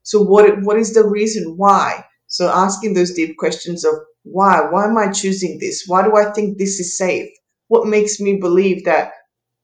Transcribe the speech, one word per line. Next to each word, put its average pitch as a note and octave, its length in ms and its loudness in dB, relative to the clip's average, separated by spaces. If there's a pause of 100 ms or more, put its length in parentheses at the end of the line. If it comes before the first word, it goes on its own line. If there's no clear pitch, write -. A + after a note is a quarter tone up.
So G#3 180 0
what, G3+ 420 6
what G#3 140 0
is A3+ 160 -2
the A3 140 6
reason G#3 500 -2
why? F#3 460 2 (240)
So - 220 -2
asking G3 440 -2
those F3+ 200 0
deep D#3+ 240 -4
questions F3 480 -6
of D#3 80 2 (300)
why, F3+ 460 2
why G3 160 0
am A3+ 120 0
I G3 140 0
choosing F#3+ 480 -4
this? - 280 -8
Why F#3 160 2
do G#3+ 120 2
I G#3 160 2
think G#3 260 -4
this G3 220 -4
is - 180 -8
safe? F3+ 320 -4 (400)
What A3+ 180 2
makes G#3+ 320 0
me G3 180 0
believe F#3 480 0
that, D#3 280 0 (500)